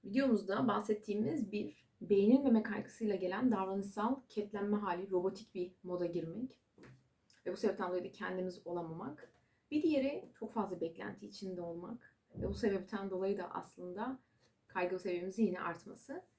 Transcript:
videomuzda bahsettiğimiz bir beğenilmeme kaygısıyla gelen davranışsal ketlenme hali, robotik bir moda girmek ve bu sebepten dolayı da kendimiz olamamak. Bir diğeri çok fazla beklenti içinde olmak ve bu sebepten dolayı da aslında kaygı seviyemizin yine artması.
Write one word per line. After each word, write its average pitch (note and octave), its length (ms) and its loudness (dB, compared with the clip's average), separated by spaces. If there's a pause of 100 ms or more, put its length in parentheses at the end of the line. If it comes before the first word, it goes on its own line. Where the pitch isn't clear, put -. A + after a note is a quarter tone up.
videomuzda G#3 640 4
bahsettiğimiz G#3+ 840 0
bir G#3+ 320 -4 (160)
beğenilmeme A3 640 8
kaygısıyla G#3 520 -2
gelen F#3 360 2
davranışsal G3 760 0
ketlenme G#3 480 -2
hali, F#3+ 340 -2
robotik F#3 440 0
bir F3+ 280 -4
moda F3+ 240 -2
girmek E3+ 540 -4 (880)
ve F3+ 60 -2
bu G3+ 40 -4
sebepten F#3+ 320 0
dolayı F3+ 160 -2
da - 80 -8
kendimiz F#3 540 -6
olamamak. E3+ 640 -8 (400)
Bir D4+ 120 2
diğeri D4 460 2 (100)
çok A3+ 140 -8
fazla F#3 280 -2
beklenti F#3 460 -8
içinde F#3 360 -8
olmak F3 520 -10 (200)
ve - 140 -4
bu G3+ 60 -2
sebepten G3 560 -2
dolayı F#3+ 280 0
da F3+ 160 -8
aslında F3+ 640 -6 (500)
kaygı F#3 300 0
seviyemizin F#3 480 0
yine F3 140 0
artması. E3+ 600 -8 (160)